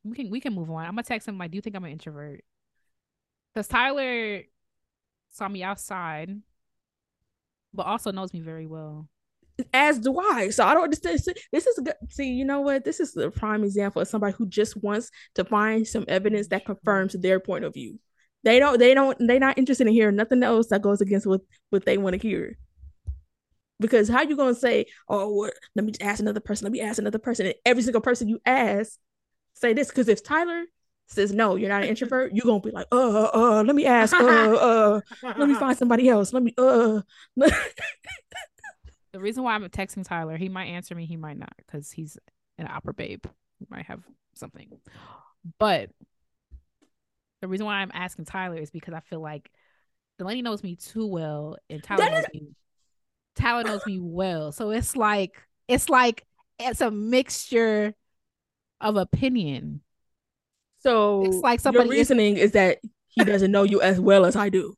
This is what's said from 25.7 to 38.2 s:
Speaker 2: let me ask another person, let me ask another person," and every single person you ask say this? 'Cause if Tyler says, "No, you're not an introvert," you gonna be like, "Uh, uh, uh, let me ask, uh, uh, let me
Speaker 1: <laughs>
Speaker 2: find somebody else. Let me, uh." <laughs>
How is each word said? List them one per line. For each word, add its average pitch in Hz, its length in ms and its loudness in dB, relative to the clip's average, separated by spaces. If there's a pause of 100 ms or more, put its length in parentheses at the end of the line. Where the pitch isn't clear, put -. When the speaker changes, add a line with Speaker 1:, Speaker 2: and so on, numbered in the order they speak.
Speaker 2:
let 220 80 -2
me 214 160 -4
ask 208 200 -4
another 214 200 -2
person, 208 240 -6
let 202 80 -4
me 247 80 -6
ask 220 180 -4
another 208 200 -4
person," 220 280 -4
and 180 80 -4 (120)
every 247 160 2
single 233 180 0
person 240 280 -2
you 226 180 -4
ask 220 520 0 (560)
say 240 200 0
this? 277 160 0
'Cause 240 180 0
if 214 160 2
Tyler 339 400 -2 (440)
says, 202 240 -2
"No, 208 240 2
you're 196 120 -2
not 202 140 0
an - 60 -2
introvert," 254 440 -2
you 214 100 0
gonna 226 180 2
be 214 100 -8
like, - 220 -12
"Uh, 247 40 2 (280)
uh, 220 100 0
uh, 220 300 4
let 262 120 2
me 285 100 2
ask, 233 340 6
uh, - 40 8 (300)
uh, 220 460 4 (360)
let 285 120 2
me 285 60 4
Speaker 1:
<laughs> 226 60 -2
Speaker 2:
find 254 160 0
somebody 247 320 4
else. 208 240 4
Let 254 100 0
me, 233 160 0
uh." 233 440 4 (340)
<laughs> 269 140 6 (1600)